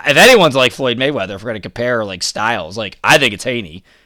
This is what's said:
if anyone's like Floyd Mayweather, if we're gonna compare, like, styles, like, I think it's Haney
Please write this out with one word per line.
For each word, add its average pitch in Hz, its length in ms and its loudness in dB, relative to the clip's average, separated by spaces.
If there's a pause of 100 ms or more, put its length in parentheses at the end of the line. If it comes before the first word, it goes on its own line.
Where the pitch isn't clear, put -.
if 143 80 4
anyone's 185 400 6
like 127 160 2
Floyd 123 260 -4
Mayweather, 120 380 -2
if 95 80 -14
we're 120 60 -10
gonna 110 100 -8
compare, 120 460 -4
like, 92 180 -10
styles, 107 540 -4
like, 104 260 -10
I 143 140 4
think 151 160 0
it's 190 100 -12
Haney 101 400 -8 (220)